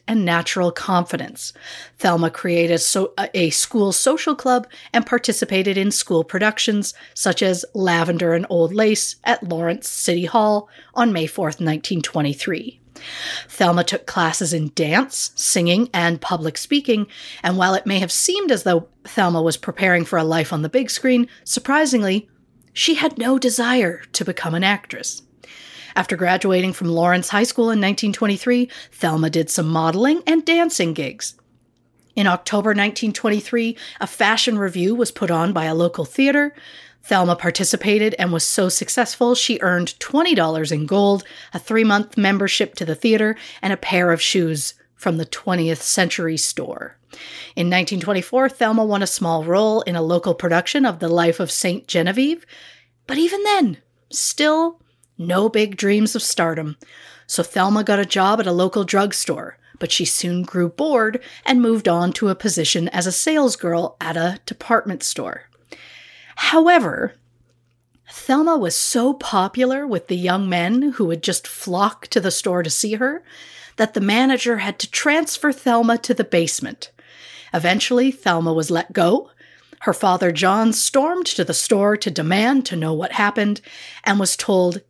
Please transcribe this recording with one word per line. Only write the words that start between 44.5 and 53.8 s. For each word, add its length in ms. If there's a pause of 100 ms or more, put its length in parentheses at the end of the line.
from 220
the 80
twentieth 580
Century 520
Store. 600 (580)
In 140
nineteen 300
twenty-four, 500
Thelma 340
won 200
a 40
small 360
role 380
in 140
a 60
local 320
production 500
of 140
The 100
Life 320
of 120
Saint 360
Genevieve. 560 (640)
But 140
even 240
then, 340 (340)